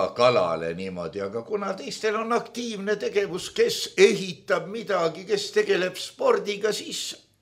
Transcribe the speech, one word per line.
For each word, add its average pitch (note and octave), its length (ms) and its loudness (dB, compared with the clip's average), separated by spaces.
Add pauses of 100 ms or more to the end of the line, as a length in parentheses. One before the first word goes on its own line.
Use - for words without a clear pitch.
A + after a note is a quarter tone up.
(120)
kalale F2 600 4
niimoodi, F2+ 480 -6
aga G#2 200 -6
kuna G3 320 -4
teistel A3 460 -4
on A3+ 140 0
aktiivne G#3+ 640 -4
tegevus, G3 520 -2
kes - 340 0 (100)
ehitab F#3 760 4
midagi, F#3+ 560 -2
kes G3 280 -2
tegeleb F#3 460 2
spordiga, G#3 760 0
siis - 380 -8 (300)